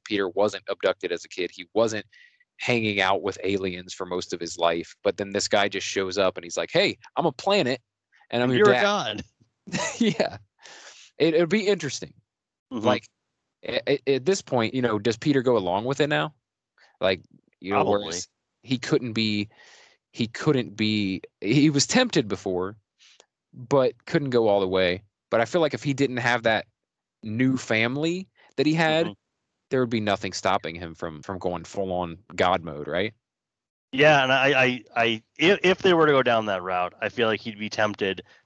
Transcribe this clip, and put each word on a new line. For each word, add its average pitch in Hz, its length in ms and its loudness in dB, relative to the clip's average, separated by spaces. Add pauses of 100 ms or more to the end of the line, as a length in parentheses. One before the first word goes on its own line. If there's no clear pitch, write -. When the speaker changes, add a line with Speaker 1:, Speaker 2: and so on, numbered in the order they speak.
Speaker 1:
Peter 101 240 -2
wasn't 95 400 -2
abducted 92 420 -2
as 87 140 -6
a - 40 -20
kid? 87 240 -6
He 90 220 -16
wasn't 110 320 0 (520)
hanging 110 420 0
out 95 220 2
with 95 200 -4
aliens 92 500 -4
for - 140 -10
most 90 260 -6
of 87 60 -4
his 82 200 -10
life, 85 440 0
but 101 140 -2
then 101 160 -6
this 101 160 -2
guy 101 200 2
just 98 180 -6
shows 95 320 -4
up 92 180 2
and 85 80 -12
he's 85 120 -14
like, 85 160 -4
"Hey, 170 240 2 (200)
I'm 160 100 0
a 147 60 0
planet, 160 480 -2 (500)
and 120 120 -2
I'm 127 80 2
Speaker 2:
You're - 80 2
Speaker 1:
your 208 120 8
Speaker 2:
a - 40 6
Speaker 1:
dad." - 80 2
Speaker 2:
god. 139 420 -2 (420)
Speaker 1:
<laughs> - 320 -6
Yeah. 202 380 0 (800)
It, 160 160 4
it'd 170 140 2
be 202 180 0
interesting. 180 480 -2 (580)
Speaker 2:
Mm-hmm. 110 140 -6
Speaker 1:
Like, 123 220 0 (560)
a-, - 160 -4 (120)
a-, 139 240 0
at 127 100 -4
this - 160 0
point, 117 320 0
you 131 80 0
know, 110 160 0
does 110 180 0
Peter 139 260 2
go 123 140 4
along 95 280 0
with 135 160 -2
it 147 80 2
now? 151 260 -2 (640)
Like, 95 200 0 (400)
you 90 120 -8
know, 131 120 2
Speaker 2:
Probably. 104 220 2
Speaker 1:
whereas 87 220 -8 (340)
he 127 160 -4
couldn't 127 360 -2
be, 104 340 0 (640)
he 120 160 -4
couldn't 117 480 -2
be, 104 460 0 (180)
he 139 300 4
was 139 160 2
tempted 208 420 0
before, 95 480 -4 (800)
but 127 380 0 (140)
couldn't 143 240 -2
go 117 180 4
all 101 120 6
the 95 80 2
way. 92 340 0 (280)
But 113 100 2
I 113 60 2
feel 180 140 0
like 151 140 2
if 120 80 -8
he 143 120 -2
didn't 127 240 0
have 120 260 0
that 110 220 2 (580)
new 127 320 0
family 139 720 -2 (280)
that 135 100 2
he 156 80 4
had, 160 320 2
Speaker 2:
Mm-hmm. 104 60 -8 (600)
Speaker 1:
There 131 80 2
would 123 100 0
be 117 100 0
nothing 101 320 -2
stopping 90 440 -2
him 85 180 -10
from, 80 280 -10
from 95 180 -8
going 85 240 -4
full 95 280 -6
on 87 260 -4 (180)
God 90 260 2
mode, 73 240 -10
right? 90 260 -4 (800)
Speaker 2:
Yeah, 147 320 4
and 131 100 0
I, 131 140 2 (160)
I, 127 220 0 (100)
I, 117 280 0 (160)
if, 180 260 4
if 185 140 4
they 190 160 4
were 160 120 6
to 151 60 6
go 135 100 6
down 117 240 2
that 95 160 -2
route, 90 380 -2
I 107 80 -2
feel 113 180 0
like 110 140 0
he'd 107 180 -10
be 107 100 -8
tempted, 101 540 -2 (240)